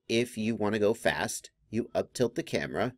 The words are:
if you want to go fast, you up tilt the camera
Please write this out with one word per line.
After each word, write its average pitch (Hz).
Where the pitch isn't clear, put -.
if 117
you 110
want 104
to 110
go 104
fast, 82
you 110
up -
tilt 117
the 120
camera 87